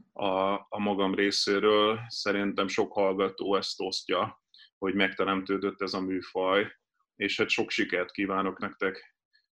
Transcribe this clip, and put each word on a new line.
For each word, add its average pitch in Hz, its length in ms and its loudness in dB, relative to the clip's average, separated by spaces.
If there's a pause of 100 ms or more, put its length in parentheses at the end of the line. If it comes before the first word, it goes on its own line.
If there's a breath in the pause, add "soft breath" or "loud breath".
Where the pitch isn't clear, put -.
(140)
a, 95 400 0
a 104 260 -6
magam 98 360 0
részéről. 104 920 2
Szerintem 101 600 -2
sok 98 260 0
hallgató 98 640 2
ezt - 260 -4
osztja, 92 600 -2 (360 soft breath)
hogy 95 160 -2
megteremtődött 95 880 0
ez 92 120 -4
a 98 80 -2
műfaj, 95 720 0 (440)
és 101 220 -2
hát 107 120 2
sok 110 200 0
sikert 90 420 -2
kívánok 98 480 -2
nektek 98 560 -6 (380)